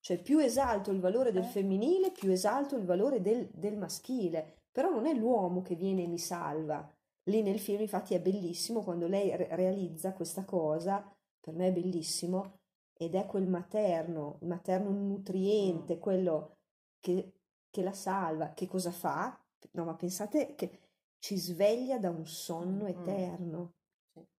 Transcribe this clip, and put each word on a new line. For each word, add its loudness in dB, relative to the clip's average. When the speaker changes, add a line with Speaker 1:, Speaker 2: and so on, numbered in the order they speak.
Speaker 1:
cioè -2
più 6
esalto 2
il 2
valore 4
del 2
Speaker 2:
Eh. -4
Speaker 1:
femminile, 2
più 0
esalto 2
il -2
valore 4
del, 2
del -4
maschile, -4
però 2
non 0
è 2
l'uomo 2
che -4
viene 0
e -2
mi -2
salva. -4
Lì 4
nel 2
film -2
infatti -2
è 2
bellissimo -2
quando -2
lei 2
re-, -2
realizza 0
questa -6
cosa, 0
per -12
me 2
è 4
bellissimo, -2
ed -4
è 0
quel 0
materno, 0
il -6
materno 0
nutriente, 0
Speaker 2:
Mm. -12
Speaker 1:
quello 0
che, -2
che -4
la -2
salva. -2
Che -4
cosa -2
fa? -4
No, -4
ma -6
pensate -2
che -6
ci -6
sveglia 0
da 0
un -6
sonno -4
Speaker 2:
Mm. -4
Speaker 1:
eterno. -6
Speaker 2:
Sì. -20